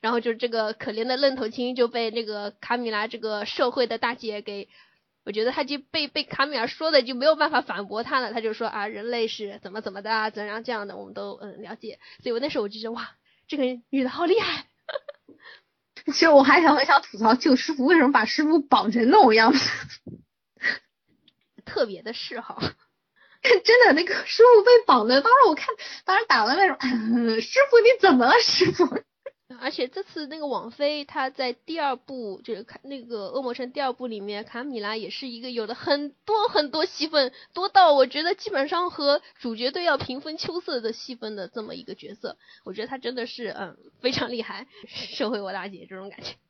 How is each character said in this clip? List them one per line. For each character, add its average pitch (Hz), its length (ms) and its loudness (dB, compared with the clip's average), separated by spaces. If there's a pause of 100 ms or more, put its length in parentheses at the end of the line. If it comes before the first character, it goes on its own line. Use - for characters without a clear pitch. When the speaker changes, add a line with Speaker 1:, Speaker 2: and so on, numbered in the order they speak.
Speaker 1:
然 226 120 -4
后 240 60 0
就 226 160 -4
这 240 140 -4
个 220 240 -4
可 - 180 -10
怜 220 140 -6
的 254 120 -2
愣 269 180 2
头 262 140 -6
青 247 260 -6
就 240 120 2
被 233 240 -4
那 233 120 -6
个 208 280 -8 (100)
卡 240 160 -4
米 233 140 -4
拉 214 160 -4
这 240 100 -12
个 214 280 -6
社 247 260 -2
会 240 160 0
的 226 100 -6
大 240 180 -4
姐 208 260 -10
给， 202 280 -12 (560)
我 208 60 -10
觉 214 120 -2
得 247 80 0
他 294 120 -4
就 277 140 -6
被， 294 300 -6
被 302 160 -6
卡 - 220 -4
米 294 100 -8
拉 226 100 -2
说 - 240 -4
的 285 140 4
就 254 100 -6
没 247 120 -2
有 311 100 6
办 302 160 0
法 262 100 0
反 196 240 -8
驳 208 180 -8
他 262 160 -2
了， 240 120 -6
他 233 100 -6
就 220 120 -4
说 226 140 -6
啊， 208 200 -6
人 220 240 -10
类 233 160 -2
是 208 340 -12
怎 185 120 -16
么 214 80 -10
怎 226 100 -10
么 196 100 -14
的 214 100 -8
啊， 220 180 -2
怎 214 160 -10
样 214 180 -10
这 247 80 -8
样 208 160 -8
的， 185 80 -14
我 196 100 -14
们 196 80 -20
都， 202 280 -12
嗯， 196 200 -18
了 214 140 -16
解。 - 240 -18 (220)
所 - 80 -8
以 233 40 -2
我 233 60 -2
那 277 100 -4
时 294 80 -4
候 226 60 -2
我 208 60 -6
就 220 100 -16
觉 220 80 -10
得 226 60 -8
哇， 233 180 -12 (360)
这 302 100 -6
个 277 60 0 (260)
女 277 140 -2
的 247 60 -2
好 330 160 -4
厉 381 140 4
害。 349 300 -4
<laughs> - 40 -20 (1300)
Speaker 2:
其 302 60 -4
实 330 160 2
我 285 160 10
还 311 180 6
想， 302 140 4
很 269 100 0
想 294 160 4
吐 - 160 -18
槽 226 160 4
救 254 220 4
师 - 180 -4
傅 262 120 -2
为 339 100 6
什 302 100 6
么 285 60 2
把 233 140 2
师 302 180 -4
傅 311 160 4
绑 220 320 2
成 233 180 2
那 311 40 6
种 339 200 8
样 226 200 6
子。 - 160 0 (1900)
Speaker 1:
特 - 220 -2
别 196 160 -12
的 226 100 -12
嗜 240 300 -12
好。 - 180 -14
Speaker 2:
<laughs> - 100 -4 (920)
真 480 220 8
的， 339 80 6
那 320 100 2
个 359 100 -4 (120)
师 - 180 6
傅 466 200 10
被 480 80 8 (140)
绑 226 220 4
的， 262 140 4
当 440 100 4
时 508 60 8 (100)
我 311 80 4
看， - 120 -8 (360)
当 381 160 2
时 453 80 -2
打 233 160 4
完 254 140 0
那 392 100 6
种、 311 140 0
嗯， 233 580 0
师 - 200 -2 (100)
傅 466 100 8
你 440 80 6 (140)
怎 359 160 8
么 247 80 4
了， 262 160 6
师 - 320 2
傅？ 349 120 4 (720)
Speaker 1:
而 254 100 -6
且 254 180 -6
这 381 140 -12
次 320 260 -12
那 311 120 -14
个 294 80 -8
网 226 240 -8
飞 294 340 -4
他 262 240 -6
在 254 240 -6
第 330 260 -12
二 277 160 -2
部， 240 480 -12
就 226 120 -8
是 202 80 -14
卡-， - 200 -20
那 269 200 -14
个 233 240 -10
恶 262 140 -6
魔 247 120 -6
城 247 180 -10
第 285 100 -8
二 262 120 -2
部 254 140 -10
里 220 120 -8
面， 208 260 -10
卡 240 180 -12
米 269 160 -10
拉 208 160 -6
也 208 140 -10
是 262 180 -12
一 233 140 -14
个 254 100 -12
有 226 160 -6
了 233 80 -10
很 294 340 -2 (160)
多 427 220 0
很 302 240 -2
多 320 140 -2
戏 302 220 -8
份， 294 240 0 (220)
多 370 160 -4
到 359 240 6
我 262 140 6
觉 285 160 -6
得 349 100 0
基 427 160 -8
本 285 180 -2
上 349 220 -2
和 285 320 -2 (180)
主 226 160 -8
角 240 160 -4
队 370 120 -6
要 302 140 2
平 269 240 -10
分 311 160 -14
秋 349 220 -8
色 285 220 -6
的 220 100 -4
戏 247 220 -14
份 220 220 -12
的 190 120 -10
这 220 140 -12
么 170 140 -12
一 175 80 -16
个 - 100 -14
角 202 220 -16
色。 - 220 -12 (260)
我 185 100 -14
觉 202 80 -10
得 226 60 -8
他 262 100 -12
真 254 160 -10
的 240 140 -8
是， 233 220 -12
嗯， - 280 -12 (240)
非 254 100 -2
常 254 200 -4
厉 240 100 -8
害， 208 240 -12 (220)
社 - 420 -8
会 208 100 -4
我 190 140 -10
大 190 140 -10
姐 185 200 -18
这 190 80 -18
种 190 140 -16
感 - 140 -20
觉。 - 100 -14 (160)